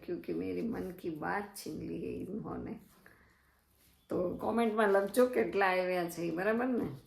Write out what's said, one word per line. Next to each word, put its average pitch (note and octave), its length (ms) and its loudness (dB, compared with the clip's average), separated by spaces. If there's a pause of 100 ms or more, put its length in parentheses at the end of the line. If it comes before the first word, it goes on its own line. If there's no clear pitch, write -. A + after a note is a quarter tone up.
ક્યુંકિ F3 280 -6
મેરી F3+ 280 -2
મન F#3 300 -4
કી F3 180 -8
બાત E3+ 340 -2 (120)
છીન - 220 -8
લી E3+ 220 -6
હે F3 80 -6
ઇન્હોને. - 720 -8 (1300)
તો F3 320 -2
કોમેન્ટમાં G#3+ 480 4
લખજો G3+ 360 6
કેટલા G#3 400 2
આવ્યા F3+ 440 2
છે E3+ 120 -6
ઈ, E3+ 100 0
બરાબર A3 340 2
ને? B3 220 0 (200)